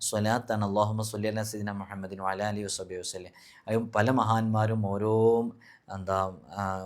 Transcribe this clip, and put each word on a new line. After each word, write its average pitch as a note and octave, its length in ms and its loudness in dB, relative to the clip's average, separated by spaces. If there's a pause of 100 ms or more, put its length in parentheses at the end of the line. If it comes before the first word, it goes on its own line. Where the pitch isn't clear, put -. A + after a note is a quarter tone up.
സ്വലാത്താണ് A2 640 0
അല്ലാഹുമ്മ G#2+ 380 2
സ്വല്ലി G#2+ 260 -2
അലാ G#2+ 140 -2
സയ്യിദിന G#2 300 -6
മുഹമ്മദിൻ G2 480 -10
വഅലാ F#2+ 280 -2
ആലിഹി G#2 160 -4
വസഹ്ബിഹി F#2 360 -8
വസല്ലം. F#2 320 -10 (300)
അത് A2 140 0 (120)
പല G#2+ 220 4
മഹാന്മാരും A2 760 2
ഓരോ, G2+ 260 0 (760)
എന്താ, F#2+ 300 -2 (340)
ആ, G2 100 -4 (240)